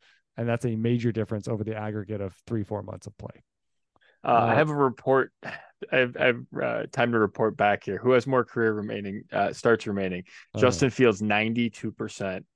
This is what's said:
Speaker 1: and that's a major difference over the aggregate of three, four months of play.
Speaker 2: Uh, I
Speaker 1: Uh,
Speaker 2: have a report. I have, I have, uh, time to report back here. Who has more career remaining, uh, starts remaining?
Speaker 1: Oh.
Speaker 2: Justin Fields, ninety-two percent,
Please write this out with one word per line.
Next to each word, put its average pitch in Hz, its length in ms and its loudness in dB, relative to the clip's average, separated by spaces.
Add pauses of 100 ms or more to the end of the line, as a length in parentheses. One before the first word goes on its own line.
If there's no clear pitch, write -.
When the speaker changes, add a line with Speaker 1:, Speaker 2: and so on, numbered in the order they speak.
(380)
Speaker 1:
and 117 100 -4
that's 117 180 0
a 117 100 0
major 117 360 0
difference 104 360 -4
over 110 160 -4
the 110 120 -6
aggregate 107 460 -6
of 95 140 -8 (120)
three, 110 160 -4
four 104 180 -6
months 98 260 -12
of 101 100 -18
play. - 260 -16 (800)
Speaker 2:
Uh, - 80 -4
I 117 220 4
Speaker 1:
Uh, - 20 4
Speaker 2:
have 151 140 4
a 151 60 -4
report. 135 560 2 (120)
I - 540 -6
have, 123 200 2
I 143 100 2
have, 120 120 2 (220)
uh, 117 300 -2
time 120 200 2
to 117 80 4
report 107 380 2
back 101 260 2
here. 98 140 -6
Who 123 140 2
has 127 140 4
more 127 200 0
career 113 280 0
remaining, 104 500 -6 (100)
uh, 98 180 0
starts 113 340 2
remaining? 95 380 -4 (320)
Speaker 1:
Oh. 107 40 -4
Speaker 2:
Justin 123 300 4
Fields, 113 320 4
ninety-two 110 680 -2
percent, 98 540 -8 (100)